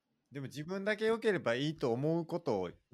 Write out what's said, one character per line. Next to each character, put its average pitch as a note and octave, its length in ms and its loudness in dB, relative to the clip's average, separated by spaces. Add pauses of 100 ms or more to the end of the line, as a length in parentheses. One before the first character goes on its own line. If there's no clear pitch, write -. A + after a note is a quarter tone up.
(320)
で C#3 80 -10
も C3+ 60 -6
自 C#3+ 180 -10
分 G3 200 -6
だ G#3 120 2
け A3 100 0
良 A3+ 140 2
け A3+ 100 2
れ F3 80 2
ば A#2 160 2
い C#3+ 160 0
い D#3 80 -6
と B2 140 2
思 D3+ 280 2
う E3 60 -4
こ E3+ 140 -4
と G#2+ 200 0
を F2 60 -2
受 E2+ 100 -10 (160)